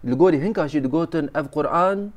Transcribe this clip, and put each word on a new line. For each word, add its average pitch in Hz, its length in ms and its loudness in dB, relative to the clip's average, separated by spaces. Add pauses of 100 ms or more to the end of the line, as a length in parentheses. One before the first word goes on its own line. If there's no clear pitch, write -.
لگوری 139 360 4
هنگا 185 260 -2
شی 143 140 -2
دگوتن 151 540 -2
او 151 80 -2
قرآن 185 760 0